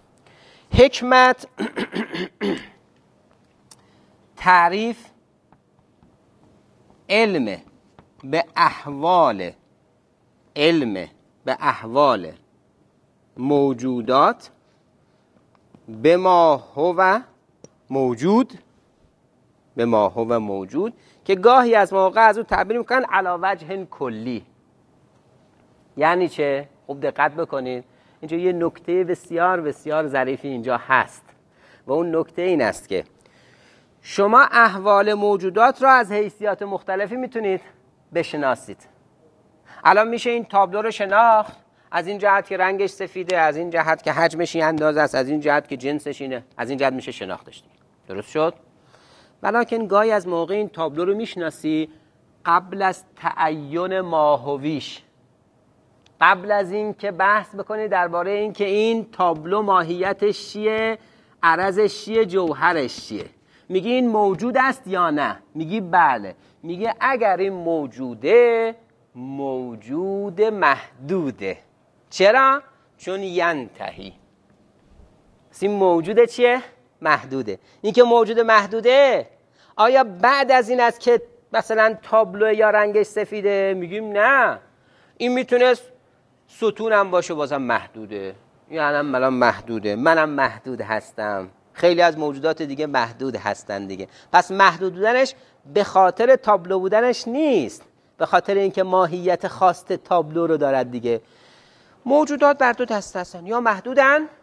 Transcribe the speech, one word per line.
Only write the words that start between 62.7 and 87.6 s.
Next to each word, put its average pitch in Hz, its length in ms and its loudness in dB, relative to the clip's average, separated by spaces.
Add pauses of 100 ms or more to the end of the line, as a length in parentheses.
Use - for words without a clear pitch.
چیه. 98 180 -10 (440)
میگی: 185 220 -2
«این 254 160 2
موجود 214 500 0
است 262 300 0
یا 180 220 0
نه؟» 139 300 -2 (140)
میگی: 160 280 -6
«بله.» 147 540 0 (280)
میگه: 180 360 -6
«اگر 220 380 0
این 196 160 -2
موجوده، 170 1200 0 (400)
موجود 139 1300 -8
محدوده.» 143 1160 -2 (520)
چرا؟ 269 520 2 (360)
چون 190 220 -10
ینتهی. 147 920 -6 (1400)
پس - 120 -12
این 202 80 0
موجود 190 540 2
چیه؟ 240 360 2 (400)
محدوده. 135 580 -2 (220)
این 208 120 -2
که 247 100 8
موجود 233 360 2
محدوده، 226 880 4 (480)
آیا 254 280 4
بعد 240 480 2
از 247 180 4
این 247 100 0
است 233 200 2
که 240 220 2 (320)
مثلاً 220 480 0
تابلو 214 520 2
یا 214 160 4
رنگش 208 360 2
سفیده؟ 202 720 -2
می‌گیم: 202 340 -8
«نه، 208 480 2 (580)
این 247 160 -2
می‌تونست 247 500 2 (640)
ستونم 208 640 0
باشه، 175 220 0
بازم 143 280 -4